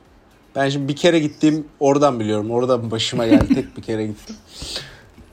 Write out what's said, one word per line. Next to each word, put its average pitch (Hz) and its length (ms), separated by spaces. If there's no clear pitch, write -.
Ben 139 140
şimdi 139 180
bir 147 80
kere 170 240
gittiğim 151 480
oradan 139 400
biliyorum. 107 320
Oradan 120 400
başıma 117 360
geldi. - 280
Tek - 220
bir 107 40
kere 110 260
gittim. 107 280